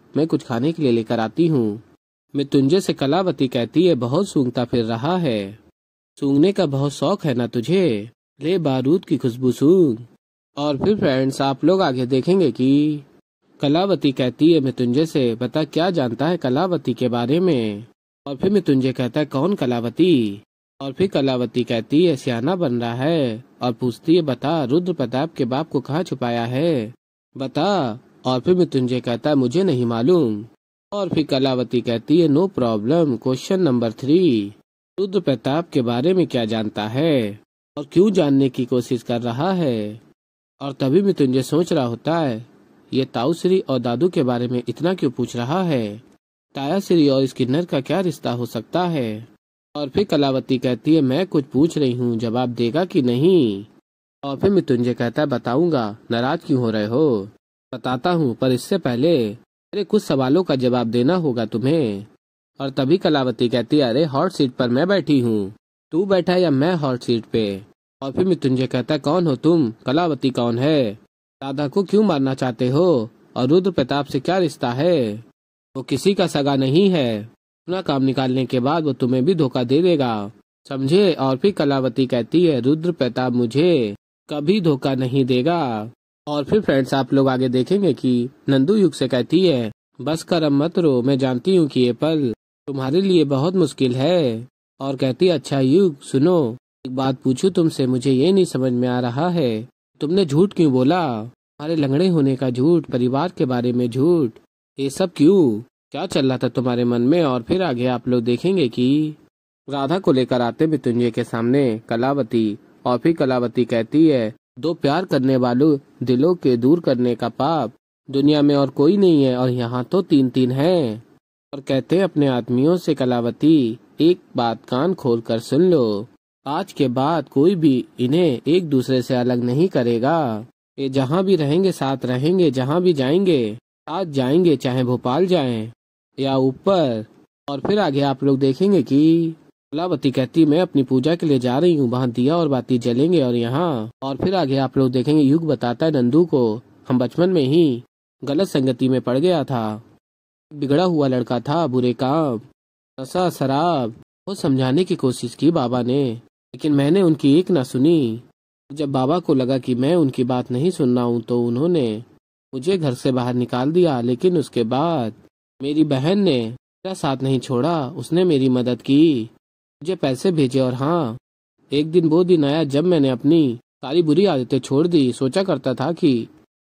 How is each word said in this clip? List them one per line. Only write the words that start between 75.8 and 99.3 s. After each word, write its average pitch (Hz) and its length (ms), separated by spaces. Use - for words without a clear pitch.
किसी 190 320
का 185 120
सगा 143 300
नहीं 143 340
है, 120 320
अपना - 600
काम 139 200
निकालने 131 440
के 127 140
बाद 151 240
वो 143 80
तुम्हें 127 320
भी 185 100
धोखा 135 300
दे 135 180
देगा, 123 500
समझे?" 147 440
और 135 240
फिर 196 160
कलावती 135 540
कहती 135 400
है, 139 140
"रुद्र 160 320
प्रताप 127 400
मुझे 123 600
कभी 156 300
धोखा 143 340
नहीं 131 300
देगा।" 123 640
और 147 160
फिर 208 160
फ्रेंड्स, 135 340
आप 131 180
लोग 135 160
आगे 131 200
देखेंगे 143 460
कि 123 340
नंदू 139 280
युग 180 160
से 135 160
कहती 135 380
है, 120 260
"बस 151 220
कर, 170 200
अब 147 100
मत 147 260
रो, 139 240
मैं 131 160
जानती 131 380
हूँ 160 120
कि 131 120
ये 123 120
पल 147 420
तुम्हारे 139 340
लिए 185 240
बहुत 143 300
मुश्किल 135 420
है।" 131 520
और 135 160
कहती 131 300
है, 180 60
"अच्छा 139 280
युग 147 400
सुनो, 139 560
एक 127 100
बात 131 260
पूछूं 131 280
तुमसे, 160 360
मुझे 127 260
ये 139 200
नहीं 190 120
समझ 131 280
में 123 160
आ 123 120
रहा 123 280
है, 127 400